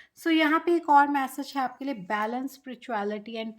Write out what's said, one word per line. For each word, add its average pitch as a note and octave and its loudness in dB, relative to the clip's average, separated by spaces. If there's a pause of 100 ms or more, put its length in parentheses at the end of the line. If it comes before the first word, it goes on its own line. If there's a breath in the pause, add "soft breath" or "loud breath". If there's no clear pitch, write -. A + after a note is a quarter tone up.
(180 loud breath)
So - -4
यहाँ D#4+ 4
पे F4 4
एक E4 -2
और C#4+ 8
मैसेज C4+ -4
है C#4 -2
आपके B3+ -6
लिए, C4+ -4
balance G#3+ -4
spirituality A3 -6
and A3 -10